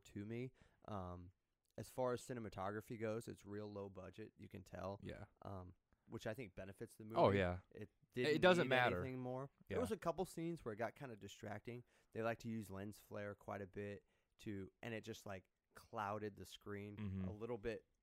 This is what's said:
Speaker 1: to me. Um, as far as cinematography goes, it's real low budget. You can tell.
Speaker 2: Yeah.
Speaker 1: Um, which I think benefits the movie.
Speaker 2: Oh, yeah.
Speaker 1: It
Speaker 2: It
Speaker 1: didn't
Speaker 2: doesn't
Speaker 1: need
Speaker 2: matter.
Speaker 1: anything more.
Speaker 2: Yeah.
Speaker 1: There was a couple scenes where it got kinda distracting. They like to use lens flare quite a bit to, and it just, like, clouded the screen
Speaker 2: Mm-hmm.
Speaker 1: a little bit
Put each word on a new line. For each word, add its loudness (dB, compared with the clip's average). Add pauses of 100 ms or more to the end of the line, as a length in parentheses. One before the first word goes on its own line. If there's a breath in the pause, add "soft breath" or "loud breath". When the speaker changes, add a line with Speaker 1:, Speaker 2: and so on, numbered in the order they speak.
(140)
Speaker 1:
to -6
me. -4 (360 soft breath)
Um, -6 (460)
as -6
far 2
as -2
cinematography -4
goes, 0
it's -8
real -6
low -6
budget. -10
You -14
can -10
tell. -4
Speaker 2:
Yeah. -8 (200)
Speaker 1:
Um, -8 (360)
which -6
I 2
think -10
benefits -10
the -12
movie. -6
Speaker 2:
Oh, 10
yeah. 6 (160)
Speaker 1:
It -10 (260)
Speaker 2:
It 4
Speaker 1:
didn't 6
Speaker 2:
doesn't 10
Speaker 1:
need 2
Speaker 2:
matter. 6
Speaker 1:
anything -2
more. -4 (200)
Speaker 2:
Yeah. 0
Speaker 1:
There 4
was 0
a 0
couple 0
scenes -4
where -2
it -6
got -2
kinda -8
distracting. -8 (300 soft breath)
They 0
like 2
to -6
use -2
lens -8
flare -6
quite -8
a -6
bit -6 (380)
to, -4 (120)
and -4
it -4
just, -8
like, -8 (320)
clouded -2
the -10
screen -8
Speaker 2:
Mm-hmm. 0
Speaker 1:
a 0
little -2
bit -2 (180)